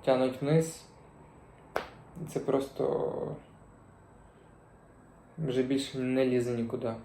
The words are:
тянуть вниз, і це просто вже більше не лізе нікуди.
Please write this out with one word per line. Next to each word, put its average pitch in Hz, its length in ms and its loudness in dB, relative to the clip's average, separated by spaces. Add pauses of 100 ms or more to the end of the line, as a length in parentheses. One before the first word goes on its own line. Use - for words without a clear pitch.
тянуть 131 360 4
вниз, 160 440 2 (1400)
і - 40 -10
це - 120 -4
просто 139 960 -2 (2000)
вже 131 260 0
більше 135 360 -2
не 131 260 2
лізе 123 260 2
нікуди. 117 420 -2 (120)